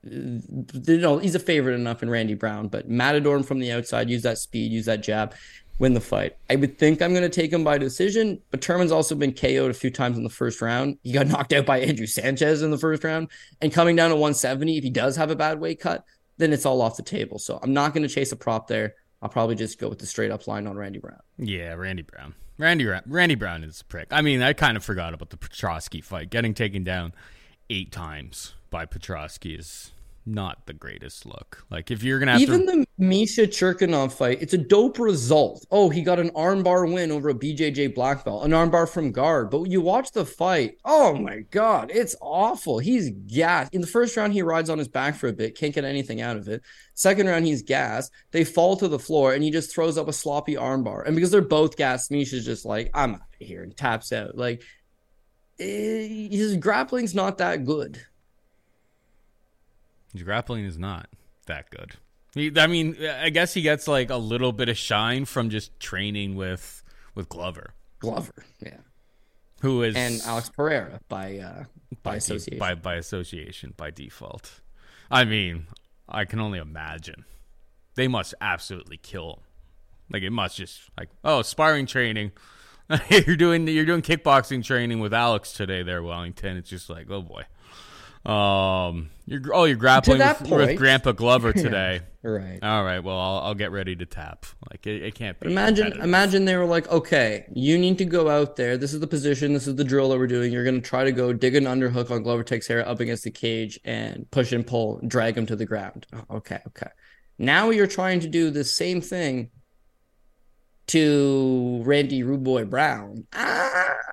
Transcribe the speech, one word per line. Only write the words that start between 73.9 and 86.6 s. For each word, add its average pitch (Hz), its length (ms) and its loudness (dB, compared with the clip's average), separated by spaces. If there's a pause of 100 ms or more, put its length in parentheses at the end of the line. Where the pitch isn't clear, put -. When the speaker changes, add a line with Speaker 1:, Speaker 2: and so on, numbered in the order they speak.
Speaker 2:
default. - 720 -18 (500)
I 127 140 6
mean, 90 420 -4 (400)
I - 160 -6
can 107 160 -6
only 104 200 -6
imagine. 80 680 -16 (680)
They 127 120 0
must 113 320 -4
absolutely 90 580 -6
kill 82 360 -12
him. - 60 -20 (680)
Like, 98 140 -6
it 95 80 -6
must 101 240 -4
just, - 260 -16 (160)
like, - 120 -14 (160)
"Oh, 147 160 2
sparring 151 460 0
training. 110 440 -4 (460)
<laughs> - 320 -2
You're - 260 6
doing, 165 320 4
you're 156 180 2
doing 165 160 2
kickboxing 139 640 2
training 120 360 -2
with 107 140 -2
Alex 117 380 0
today 92 320 -6
there, 87 200 -6
Wellington." 87 520 -10
It's 90 140 -12